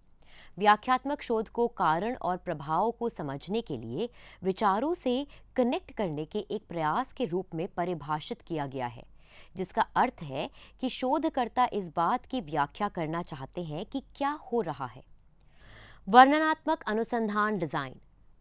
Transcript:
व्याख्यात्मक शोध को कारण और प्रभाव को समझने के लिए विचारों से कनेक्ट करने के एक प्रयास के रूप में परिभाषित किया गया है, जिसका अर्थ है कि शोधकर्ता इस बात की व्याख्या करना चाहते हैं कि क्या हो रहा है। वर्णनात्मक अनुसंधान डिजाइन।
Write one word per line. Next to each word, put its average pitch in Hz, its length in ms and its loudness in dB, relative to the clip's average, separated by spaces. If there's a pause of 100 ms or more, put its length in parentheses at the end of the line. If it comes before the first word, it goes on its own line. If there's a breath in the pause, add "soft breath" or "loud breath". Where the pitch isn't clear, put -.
(580 loud breath)
व्याख्यात्मक 254 640 4
शोध 226 280 -2
को 240 180 0
कारण 190 480 2
और 180 220 -2
प्रभाव 160 540 0
को 233 180 -4
समझने 160 520 -4
के 151 160 -6
लिए 120 320 -4 (340 loud breath)
विचारों 202 500 2
से 262 320 -2 (300 soft breath)
कनेक्ट 254 360 0
करने 160 340 -4
के 208 160 -6
एक 208 280 -6
प्रयास 170 420 -2
के 254 140 -4
रूप 180 300 -4
में 165 120 -4
परिभाषित 165 760 -4
किया 151 260 -4
गया 131 200 -4
है, 117 160 -12 (520 soft breath)
जिसका 190 300 -2 (100)
अर्थ 214 280 2
है 143 260 -6 (320 loud breath)
कि 262 80 0
शोधकर्ता 254 840 0
इस 190 220 -4
बात 185 300 0
की 262 160 -4
व्याख्या 151 480 -2
करना 165 340 -4
चाहते 147 400 -10
हैं 156 220 -6
कि - 180 -8 (120)
क्या 277 160 -2 (200)
हो 233 100 2
रहा 151 240 -4
है। 120 180 -12 (1040 loud breath)
वर्णनात्मक 302 760 6
अनुसंधान 214 760 0
डिजाइन। 143 420 -4 (420)